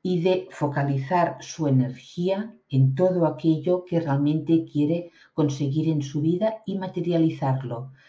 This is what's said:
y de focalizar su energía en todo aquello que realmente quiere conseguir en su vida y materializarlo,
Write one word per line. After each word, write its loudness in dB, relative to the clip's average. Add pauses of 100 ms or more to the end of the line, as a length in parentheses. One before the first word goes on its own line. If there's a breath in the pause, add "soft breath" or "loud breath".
y 0
de 0
focalizar -2
su -8
energía -2 (160)
en 4
todo 2
aquello 0
que 0
realmente 2
quiere -2 (220 loud breath)
conseguir 0
en 0
su -4
vida 0
y -6
materializarlo, -2 (140 loud breath)